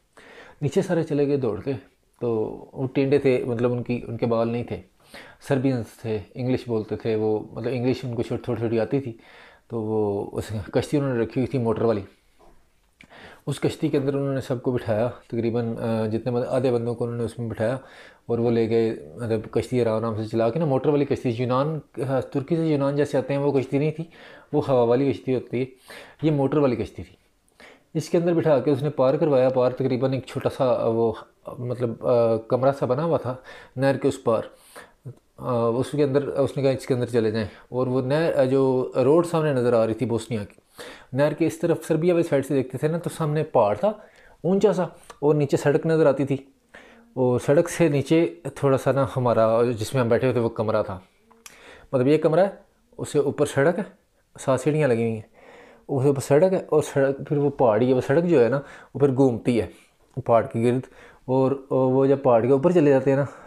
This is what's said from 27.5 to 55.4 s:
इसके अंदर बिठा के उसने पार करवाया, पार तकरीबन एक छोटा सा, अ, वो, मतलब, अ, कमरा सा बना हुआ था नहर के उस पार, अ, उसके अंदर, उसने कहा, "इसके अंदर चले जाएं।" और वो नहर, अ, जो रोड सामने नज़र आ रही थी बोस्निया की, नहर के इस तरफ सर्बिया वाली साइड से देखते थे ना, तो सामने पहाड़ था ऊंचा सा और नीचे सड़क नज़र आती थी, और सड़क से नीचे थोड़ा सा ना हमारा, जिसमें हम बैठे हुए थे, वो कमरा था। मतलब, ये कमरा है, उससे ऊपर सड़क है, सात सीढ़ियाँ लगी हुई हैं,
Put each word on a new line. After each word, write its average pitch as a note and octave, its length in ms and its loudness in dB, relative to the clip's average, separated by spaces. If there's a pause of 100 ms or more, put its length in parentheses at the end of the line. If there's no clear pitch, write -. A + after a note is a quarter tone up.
इसके D#3+ 220 0
अंदर E3+ 160 2
बिठा D3+ 260 4
के C3+ 120 2
उसने C#3+ 180 0
पार C3+ 280 2
करवाया, C#3 320 4
पार B2 220 2
तकरीबन B2+ 420 -2
एक C3 120 -6
छोटा - 240 -4
सा, B2+ 220 0
अ, A2 160 0
वो, A2+ 300 0 (420)
मतलब, A#2+ 340 -4
अ, A#2 540 0
कमरा C3 240 2
सा C#3 140 -4
बना B2+ 180 -2
हुआ E3 140 0
था - 260 -10 (340)
नहर C3+ 200 2
के - 100 0
उस C3 140 -2
पार, A2+ 280 0 (920)
अ, A#2+ 360 0
उसके C3 280 -2
अंदर, C#3 200 0
उसने C3+ 400 -2
कहा, C3+ 80 4
"इसके B2+ 220 -2
अंदर B2 120 -2
चले A2+ 260 0
जाएं।" G#2+ 180 -4 (240)
और B2+ 160 -2
वो B2+ 120 0
नहर, D3 300 0
अ, C#3 140 2
जो C3 520 2
रोड D3 280 4
सामने D#3 280 0
नज़र A#2+ 220 2
आ A2+ 100 4
रही A2 160 -2
थी C3 40 -2
बोस्निया A2 380 -4
की, - 120 -18 (580)
नहर D3 200 2
के D#3+ 120 0
इस - 160 -2
तरफ E3 260 0
सर्बिया E3+ 260 2
वाली E3+ 100 2
साइड F3+ 200 0
से E3+ 100 -4
देखते C3 240 -2
थे D3+ 140 -2
ना, E3+ 60 -2
तो D#3+ 120 -6
सामने D3+ 340 -2
पहाड़ G#2+ 340 2
था G#3+ 300 -2 (380)
ऊंचा G3 280 4
सा E3+ 220 -4 (280)
और D3+ 120 4
नीचे D3 220 2
सड़क D3+ 300 0
नज़र D#3+ 200 4
आती C#3 180 2
थी, C3 280 -4 (640)
और B2 220 2
सड़क D#3+ 280 2
से E3+ 220 2
नीचे D#3 580 0
थोड़ा C3+ 300 0
सा C3+ 140 0
ना C3+ 240 0
हमारा, A2+ 480 2
जिसमें A#2+ 380 -2
हम A#2 80 0
बैठे A#2 180 2
हुए B2 80 0
थे, B2 40 0
वो A2+ 100 0
कमरा G#2+ 340 -2
था। F#2+ 200 -12 (920)
मतलब, B2 120 2
ये D3+ 100 6
कमरा D#3 260 2
है, G3 200 -4 (340)
उससे D3 220 -4
ऊपर C#3 260 0
सड़क D3 320 2
है, G3+ 80 -4 (520)
सात C3 220 0
सीढ़ियाँ D3+ 300 2
लगी A#2 140 2
हुई A2+ 80 -2
हैं, G#2+ 180 -10 (600)